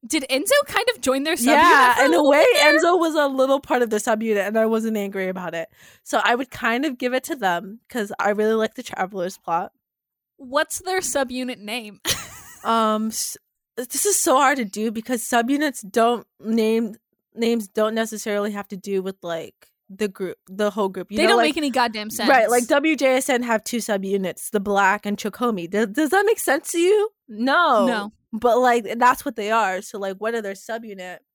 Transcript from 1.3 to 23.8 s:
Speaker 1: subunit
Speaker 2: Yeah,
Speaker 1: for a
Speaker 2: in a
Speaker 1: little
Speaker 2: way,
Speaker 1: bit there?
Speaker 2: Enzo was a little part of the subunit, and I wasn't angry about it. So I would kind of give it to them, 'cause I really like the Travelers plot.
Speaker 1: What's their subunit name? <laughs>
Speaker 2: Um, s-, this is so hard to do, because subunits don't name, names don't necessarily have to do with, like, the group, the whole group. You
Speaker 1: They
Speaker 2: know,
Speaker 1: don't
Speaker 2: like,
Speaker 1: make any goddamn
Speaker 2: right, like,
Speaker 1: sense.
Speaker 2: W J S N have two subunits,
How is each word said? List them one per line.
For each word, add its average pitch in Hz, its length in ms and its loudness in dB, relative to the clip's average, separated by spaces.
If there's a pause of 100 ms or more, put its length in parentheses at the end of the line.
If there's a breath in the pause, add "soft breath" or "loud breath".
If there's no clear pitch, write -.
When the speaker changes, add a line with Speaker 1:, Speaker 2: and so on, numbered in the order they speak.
Speaker 1:
subunit 240 100 0
Speaker 2:
Yeah, 285 480 6
Speaker 1:
for - 80 2
a 269 40 6
Speaker 2:
in 294 80 4
a 349 40 4
Speaker 1:
little 294 140 6
Speaker 2:
way, 294 120 6
Speaker 1:
bit 494 140 6
there? 302 220 6
Speaker 2:
Enzo 339 200 4
was 320 140 0
a 302 140 2
little 269 320 2
part 254 240 0
of 226 80 -2
the 214 60 0
subunit, 214 500 -2
and 214 100 -2
I 220 80 2
wasn't 220 320 -2
angry 196 300 -6
about 185 260 -8
it. 165 160 -8 (320 soft breath)
So - 220 -2
I 233 100 4
would 254 160 -4
kind 240 360 -2
of 262 120 -4
give 247 160 -4
it 254 120 -2
to 330 100 -6
them, 190 520 -4
'cause 214 300 -6
I 202 140 0
really 214 240 0
like 220 180 -2
the - 80 -14
Travelers 185 560 -8
plot. 175 360 -6 (640)
Speaker 1:
What's 277 420 -4
their 370 220 -2
subunit 254 580 -4
name? 208 460 -12
<laughs> - 580 -8
Speaker 2:
Um, 220 440 0
s-, - 300 -8 (380)
this 254 320 -6
is 392 120 2
so 277 180 4
hard 277 200 4
to 240 80 -2
do, 214 260 -4
because 226 300 -6
subunits 262 680 -2
don't 233 380 0 (140)
name, 220 560 -2 (400)
names 233 320 -2
don't 220 260 0
necessarily 214 580 -4
have 202 180 -10
to 208 80 -10
do 190 260 -4
with, 190 180 -8
like, - 460 -10 (220)
the 202 180 -6
group, 190 300 -8 (100)
the 202 240 -2
whole 196 180 -2
group. 190 220 -12
You 202 60 -6
Speaker 1:
They 302 60 2
Speaker 2:
know, 339 60 4
Speaker 1:
don't 466 80 6
Speaker 2:
like, 269 120 4
Speaker 1:
make - 80 -4
any 294 120 -2
goddamn 220 400 -2 (180)
Speaker 2:
right, 240 220 6
like, 240 120 4
Speaker 1:
sense. 240 80 -6
Speaker 2:
W 302 260 2
J 262 220 2
S 262 120 -4
N 247 140 0
have 226 200 0
two - 140 -6
subunits, 196 720 -4